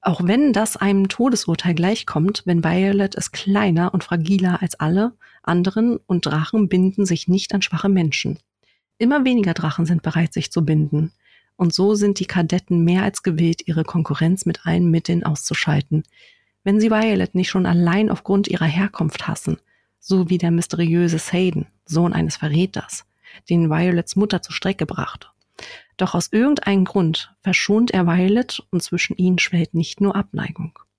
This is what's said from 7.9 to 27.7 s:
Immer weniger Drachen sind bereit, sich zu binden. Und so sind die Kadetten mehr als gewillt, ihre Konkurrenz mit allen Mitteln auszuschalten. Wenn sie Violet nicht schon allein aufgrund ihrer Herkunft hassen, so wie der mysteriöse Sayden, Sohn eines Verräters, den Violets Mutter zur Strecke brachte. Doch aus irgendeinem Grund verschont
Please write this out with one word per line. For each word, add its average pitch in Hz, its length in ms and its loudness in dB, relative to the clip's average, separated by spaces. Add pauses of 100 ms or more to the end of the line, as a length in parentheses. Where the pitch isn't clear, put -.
Immer 262 260 2
weniger 220 300 2
Drachen 160 320 -2
sind 165 160 0
bereit, 165 300 0
sich - 180 -6
zu 165 140 0
binden. 151 480 0 (440)
Und 170 180 0
so 196 200 2
sind 202 260 0
die 180 60 -4
Kadetten 175 580 0
mehr 180 180 2
als 202 200 -4
gewillt, 165 440 0
ihre 160 180 -2
Konkurrenz 165 600 -2
mit - 200 -4
allen 170 240 2
Mitteln 165 340 0
auszuschalten. 151 800 -2 (600)
Wenn 202 160 2
sie 220 100 4
Violet 214 440 0
nicht 185 140 0
schon 185 180 0
allein 175 440 2
aufgrund - 380 -2
ihrer 175 180 -2
Herkunft 160 640 -2
hassen, - 300 -6 (420)
so 185 280 0
wie 180 100 0
der 170 120 0
mysteriöse 170 680 0
Sayden, 175 480 -2 (180)
Sohn 170 280 0
eines 160 240 -2
Verräters, - 680 -2 (440)
den 170 220 2
Violets 170 460 0
Mutter 202 260 0
zur - 120 -16
Strecke 190 320 -4
brachte. - 420 -10 (680)
Doch - 180 -4
aus 175 180 -2
irgendeinem 214 520 2
Grund 170 580 -2
verschont 208 500 0